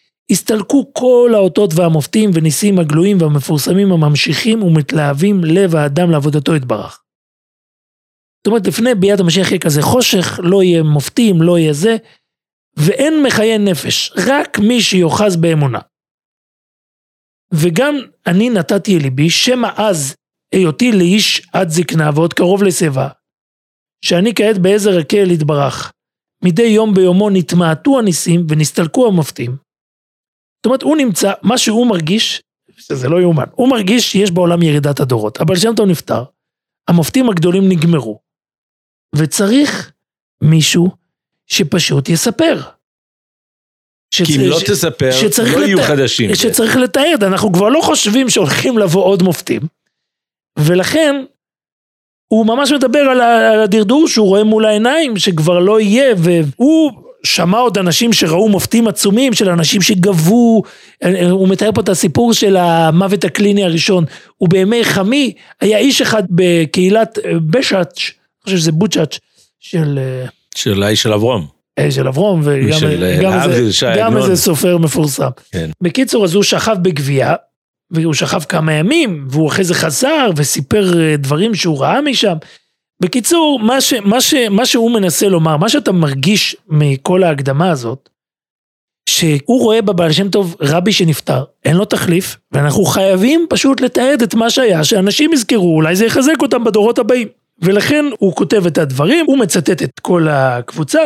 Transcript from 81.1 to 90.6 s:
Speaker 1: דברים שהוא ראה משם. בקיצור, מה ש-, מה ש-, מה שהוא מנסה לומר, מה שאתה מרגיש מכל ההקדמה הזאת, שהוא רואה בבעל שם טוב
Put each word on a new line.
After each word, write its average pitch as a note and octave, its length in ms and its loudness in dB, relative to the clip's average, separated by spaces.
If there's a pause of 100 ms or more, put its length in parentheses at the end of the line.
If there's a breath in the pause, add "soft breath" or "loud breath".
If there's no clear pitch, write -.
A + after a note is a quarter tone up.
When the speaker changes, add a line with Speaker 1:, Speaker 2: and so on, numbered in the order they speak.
Speaker 1:
דברים D3+ 380 -2
שהוא D3+ 260 -4
ראה E3+ 200 0
משם. A3+ 360 -2 (640 loud breath)
בקיצור, C#4 600 0
מה B3+ 180 0
ש-, C4+ 140 -2
מה G#3+ 260 0
ש-, B3 140 0 (160)
מה A3 160 0
שהוא A#3 240 0
מנסה G#3 380 0
לומר, D#3+ 280 0
מה F#3+ 120 0
שאתה C#4+ 240 -2
מרגיש D#3+ 640 0 (120)
מכל D3+ 540 0
ההקדמה D3 480 0
הזאת, B2+ 380 -8 (1000)
שהוא E3 520 0
רואה A3+ 220 2
בבעל F3 300 0
שם G3 160 0
טוב F3+ 320 -2